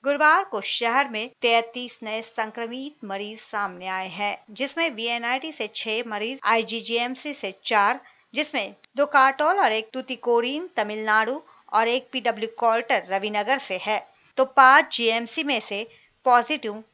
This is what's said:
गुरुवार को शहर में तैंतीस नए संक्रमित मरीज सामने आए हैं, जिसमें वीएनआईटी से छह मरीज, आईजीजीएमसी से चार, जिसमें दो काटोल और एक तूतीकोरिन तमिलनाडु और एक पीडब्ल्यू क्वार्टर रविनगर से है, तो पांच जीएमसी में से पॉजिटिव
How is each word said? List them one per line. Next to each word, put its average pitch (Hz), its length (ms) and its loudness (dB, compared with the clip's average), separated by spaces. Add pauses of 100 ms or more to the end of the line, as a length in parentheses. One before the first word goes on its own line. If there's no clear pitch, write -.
गुरुवार 302 400 4
को 226 160 -6
शहर 240 480 0
में 226 220 -8 (120)
तैंतीस 233 600 2
नए 220 200 -6
संक्रमित 233 840 -8
मरीज 208 360 -8
सामने 185 460 -6
आए 185 220 -6
हैं, 202 420 -6
जिसमें 285 400 -4
वीएनआईटी 240 640 -4
से 214 220 -6
छह 226 320 -4
मरीज, 220 380 -6
आईजीजीएमसी 233 920 -2
से 190 200 -8 (100)
चार, 220 360 2 (340)
जिसमें 226 400 -4 (220)
दो 285 100 2
काटोल 285 520 4
और 247 140 4
एक 220 200 -4
तूतीकोरिन 254 840 -2
तमिलनाडु 214 640 0 (320)
और 226 160 2
एक 254 240 -2
पीडब्ल्यू 226 360 -2 (100)
क्वार्टर 226 520 2
रविनगर 208 480 0
से 185 240 -6
है, 208 240 -2 (300)
तो 262 80 4
पांच 269 520 6
जीएमसी 233 480 -2
में 269 160 -2
से 214 260 -8 (380)
पॉजिटिव 240 580 2 (120)